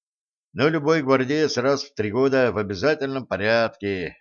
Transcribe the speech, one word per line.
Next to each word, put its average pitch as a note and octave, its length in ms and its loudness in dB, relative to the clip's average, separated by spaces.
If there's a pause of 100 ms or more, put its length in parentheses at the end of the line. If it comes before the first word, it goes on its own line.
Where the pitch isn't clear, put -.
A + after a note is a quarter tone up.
(540)
но A#2+ 160 2
любой D#3+ 320 0
гвардеец C3+ 560 0
раз C3+ 260 0
в - 120 -20
три G#2 160 -4
года C3 400 2
в F2+ 60 -4
обязательном C3 680 -2
порядке G2+ 960 -2